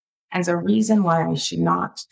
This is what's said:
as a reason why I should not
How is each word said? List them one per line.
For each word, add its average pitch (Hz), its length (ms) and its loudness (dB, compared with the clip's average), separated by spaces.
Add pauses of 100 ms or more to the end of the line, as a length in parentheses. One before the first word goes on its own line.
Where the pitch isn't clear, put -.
(320)
as 180 160 -2
a 175 80 0
reason 214 480 2
why 165 260 2
I 165 40 -2
should 165 260 -4
not 170 520 -2